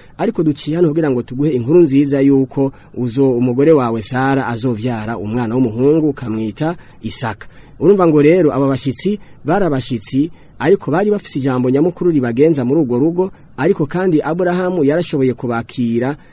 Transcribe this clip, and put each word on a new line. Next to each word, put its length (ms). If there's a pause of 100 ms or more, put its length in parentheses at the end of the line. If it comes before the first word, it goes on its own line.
(180)
ariko 240
duciye 340
hano 120
kugira 220
ngo 120
tuguhe 280
inkuru 300
nziza 400
yuko 520 (260)
uzo-, 400
umugore 340
wawe 300
Sara 440
azovyara 720
umwana 360
w'umuhungu, 540
ukamwita 680 (260)
Isaka." 440 (340)
Urumva 260
ngo 160
rero 300
aba 160
bashitsi 500 (260)
bari 200
abashitsi, 680 (280)
ariko 320
bari 200
bafise 280
ijambo 320
nyamukuru 400
ribagenza 540
muri 160
urwo 180
rugo, 320 (260)
ariko 300
kandi 360
Aburahamu 640
yarashoboye 500
kubakira, 840 (160)